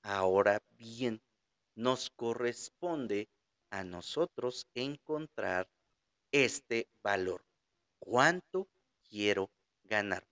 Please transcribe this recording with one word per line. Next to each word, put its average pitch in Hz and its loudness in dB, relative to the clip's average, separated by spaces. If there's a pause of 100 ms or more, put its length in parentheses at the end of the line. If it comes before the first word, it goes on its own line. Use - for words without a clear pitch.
Ahora 101 4
bien, 113 -6 (540)
nos 120 0
corresponde 117 -4 (400)
a 95 -6
nosotros 123 -6
encontrar 127 -4 (640)
este 120 0 (140)
valor. 92 -2 (540)
¿Cuánto 170 2 (460)
quiero 101 2 (320)
ganar? 101 -2